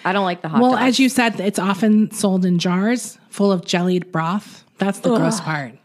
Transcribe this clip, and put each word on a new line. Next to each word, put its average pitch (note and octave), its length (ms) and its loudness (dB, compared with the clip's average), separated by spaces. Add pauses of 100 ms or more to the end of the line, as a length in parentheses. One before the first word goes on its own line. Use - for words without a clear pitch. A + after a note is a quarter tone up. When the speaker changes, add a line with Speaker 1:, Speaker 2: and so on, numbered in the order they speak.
Speaker 1:
I F#3 80 0
don't G3 100 0
like F3+ 180 -4
the E3 80 -8
hot F#3+ 120 2
Speaker 2:
Well, B3+ 100 4
Speaker 1:
dogs. A#3 120 0
Speaker 2:
as B3+ 160 2
you C4 100 4
said, A3+ 320 0
it's F#3+ 180 -2
often G#3+ 520 2
sold F#3 340 0
in F3 140 2
jars F#3+ 580 -2 (120)
full G3+ 220 0
of F3+ 140 -2
jellied F3+ 460 -2
broth. E3 520 -4 (140)
That's F#3+ 220 -2
the B3 180 0
gross F3 220 0
Speaker 1:
Ugh. E3 60 -10
Speaker 2:
part. D3 260 -6 (140)